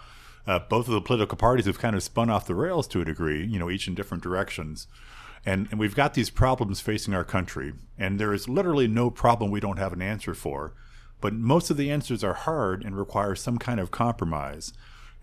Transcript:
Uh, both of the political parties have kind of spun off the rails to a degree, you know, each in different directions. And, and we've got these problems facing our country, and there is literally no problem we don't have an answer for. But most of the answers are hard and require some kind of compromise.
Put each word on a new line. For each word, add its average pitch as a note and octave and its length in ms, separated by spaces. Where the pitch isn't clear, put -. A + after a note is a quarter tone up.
Uh, F2+ 140
both A2+ 280
of A#2 60
the G2+ 80
political G#2+ 380
parties A#2+ 260
have G2 140
kind A2+ 160
of F2+ 80
spun A#2 260
off G#2 160
the F2+ 80
rails D#3+ 360
to F2+ 120
a D#2+ 40
degree, D#2 380
you G#2+ 140
know, F2 140
each F#2+ 160
in F2+ 80
different F#2 260
directions. F2 640
And, F#2+ 280
and G#2+ 80
we've G#2 160
got C#3+ 180
these A#2 160
problems B2 520
facing G#2+ 340
our F2 80
country, E2+ 500
and G2 220
there G#2 140
is G2+ 140
literally C#3+ 400
no A#2 220
problem A2+ 400
we G2+ 100
don't G2 200
have F#2+ 140
an F2 100
answer F#2+ 320
for. C#2+ 400
But G#2+ 140
most B2 380
of D3 60
the C#3+ 120
answers C#3 340
are F#2 120
hard A2 500
and F#2+ 100
require G2+ 380
some A#2+ 240
kind A#2 220
of F2+ 100
compromise. D#2+ 840